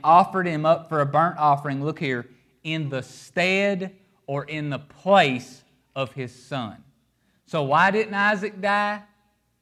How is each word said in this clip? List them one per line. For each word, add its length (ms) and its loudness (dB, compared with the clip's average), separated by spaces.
offered 420 4
him 200 -4
up 220 2
for 140 -2
a 40 2
burnt 320 0
offering," 460 0
look 160 -6
here, 300 -4
"in 260 -6
the 120 -6
stead," 960 -4
or 180 -4
in 240 -6
the 100 -6
place 840 0
of 180 -6
his 200 -10
son. 500 -12
So 180 -4
why 260 4
didn't 240 -2
Isaac 480 -2
die? 400 -2